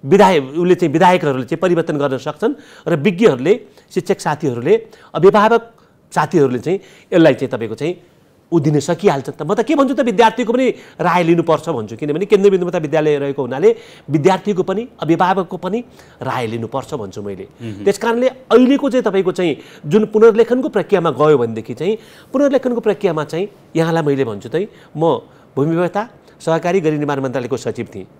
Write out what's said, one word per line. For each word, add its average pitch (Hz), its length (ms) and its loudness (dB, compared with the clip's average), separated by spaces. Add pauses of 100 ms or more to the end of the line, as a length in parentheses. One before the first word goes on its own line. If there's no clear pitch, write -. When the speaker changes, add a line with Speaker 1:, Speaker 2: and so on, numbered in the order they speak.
Speaker 1:
विधायक, 185 380 4
उसले 170 320 2
चाहिँ 165 180 -2
विधायकहरूले 160 520 2
चाहिँ 165 140 -6
परिवर्तन 170 380 0
गर्न 139 200 -2
सक्छन् 156 360 -4 (340)
र 170 80 0
विज्ञहरूले, 170 640 2 (340)
शिक्षक 185 260 -4
साथीहरूले, 151 680 -2 (280)
अभिभावक 208 580 4 (420)
साथीहरूले 147 440 0
चाहिँ 180 200 -4 (340)
यसलाई 165 200 6
चाहिँ 127 180 -4
तपाईँको 113 240 -6
चाहिँ 156 200 -6 (560)
उदिन 151 280 2
सकिहाल्छ। 147 500 0
त - 120 -12
म 156 120 -2
त 208 80 -2
के 254 140 0
भन्छु 277 180 2
त, - 60 -6
विद्यार्थीको 226 540 2
पनि 254 160 2 (320)
राय 175 220 2
लिनुपर्छ 165 460 2
भन्छु। 113 260 -6
किनभने 151 300 -4
केन्द्रबिन्दुमा 190 460 2
त 170 40 -6
विद्यालय 151 420 0
रहेको 139 240 -4
हुनाले 139 340 2 (340)
विद्यार्थीको 180 540 0
पनि 196 240 -4 (120)
अभिभावकको 175 580 0
पनि 190 260 -6 (380)
राय 127 260 -4
लिनुपर्छ 117 460 -8
भन्छु 107 280 -10
मैले। 98 260 -12 (140)
Speaker 2:
मह्म। 104 220 -12
Speaker 1:
त्यस 196 140 0
कारणले 233 300 0
अहिलेको 254 600 0
चाहिँ 247 140 0
तपाईँको 190 280 0
चाहिँ 170 260 -2 (280)
जुन 196 200 2
पुनर्लेखनको 226 640 4
प्रक्रियामा 175 420 0
गयो 147 260 4
भनेदेखि 117 360 -4
चाहिँ 185 240 -4 (360)
पुनर्लेखनको 262 460 0
प्रक्रियामा 202 440 -2
चाहिँ 165 240 -6 (280)
यहाँलाई 165 280 0
मैले 139 200 0
भन्छु 110 320 -8
त, 190 120 -2 (300)
म 151 220 0 (360)
भूमि 151 200 0
व्यवस्था 180 340 -4 (300)
सहकारी 165 400 -2
गृह 156 180 -2
निर्माण 143 220 -4
मन्त्रालयको 127 380 -6
सचिव 113 380 -8
थिएँ। 95 120 -14 (120)